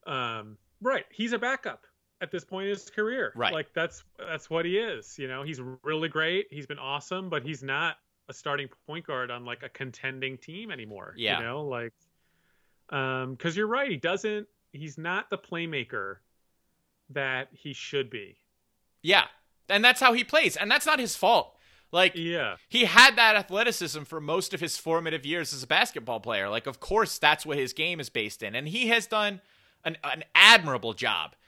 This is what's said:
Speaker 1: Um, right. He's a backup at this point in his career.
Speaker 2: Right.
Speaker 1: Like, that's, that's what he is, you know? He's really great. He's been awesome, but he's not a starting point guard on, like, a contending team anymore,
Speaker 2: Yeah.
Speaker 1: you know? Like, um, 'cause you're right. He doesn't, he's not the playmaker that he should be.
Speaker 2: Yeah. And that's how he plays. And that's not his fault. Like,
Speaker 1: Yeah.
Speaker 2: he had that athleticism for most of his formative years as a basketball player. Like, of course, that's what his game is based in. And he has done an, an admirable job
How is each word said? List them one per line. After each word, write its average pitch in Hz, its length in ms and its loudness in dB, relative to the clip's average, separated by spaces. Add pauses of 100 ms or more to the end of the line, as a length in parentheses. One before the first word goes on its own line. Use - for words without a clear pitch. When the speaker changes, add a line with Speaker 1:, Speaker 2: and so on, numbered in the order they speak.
Speaker 1:
Um, 117 520 -8 (240)
right. 254 300 -2
He's 226 220 -6
a 226 60 -4
backup 240 460 -6 (360)
at 175 100 -10
this 170 140 -8
point 190 200 -8
in 196 60 -4
his 196 180 -8
career. 220 460 -2
Speaker 2:
Right. 113 180 0
Speaker 1:
Like, 156 200 -6
that's, 165 300 -4 (140)
that's 160 320 -10
what 165 160 -2
he 180 120 -2
is, 220 400 -6
you 135 100 -8
know? 131 160 -8
He's 147 160 -10 (240)
really 156 260 -2
great. 160 420 -2
He's 143 160 -12
been 147 120 -10
awesome, 147 500 -6
but 156 140 -4
he's 135 200 -8
not 147 340 -2 (320)
a 135 40 -14
starting 143 360 -6 (180)
point 165 200 -10
guard 127 240 -4
on, 123 140 -10
like, 120 180 -10
a 131 60 -12
contending 131 680 -8
team 202 340 -14
anymore, 107 460 -14
Speaker 2:
Yeah. 104 220 0
Speaker 1:
you 113 60 -4
know? 135 200 -6
Like, 120 280 -6 (960)
um, 131 480 -4
'cause 165 200 -4
you're 214 100 0
right. 269 220 0
He 175 80 -4
doesn't, 208 500 -4 (260)
he's 147 240 -12
not 175 320 -4
the 196 80 -4
playmaker 131 800 -6 (920)
that 135 420 -6
he 139 220 -14
should 131 360 -6
be. 101 280 -14 (640)
Speaker 2:
Yeah. 170 260 4 (420)
And 202 140 2
that's 247 160 8
how 247 140 6
he 240 100 0
plays. 262 340 2
And 190 120 -2
that's 277 160 2
not 302 140 2
his 226 160 -4
fault. 202 420 2 (360)
Like, 180 220 4
Speaker 1:
Yeah. 165 400 -4 (140)
Speaker 2:
he 240 160 2
had 226 320 10
that 226 180 6
athleticism 185 680 -2
for 156 180 -10
most 165 320 -2
of 151 80 -6
his 165 160 -6
formative 160 480 -2
years 156 280 -4
as 131 100 -10
a 123 40 -14
basketball 127 540 0
player. 101 280 -2
Like, 113 180 -4
of 131 120 -10
course, - 380 0
that's 151 280 4
what 147 120 -4
his 131 160 -4
game 165 260 -4
is 139 100 -10
based 107 340 -6
in. 104 120 -6
And 139 140 -4
he 226 180 -2
has 233 200 2
done 208 340 -2 (420)
an, 165 200 -6
an 135 200 -6 (120)
admirable 160 580 10
job 92 420 -2 (120)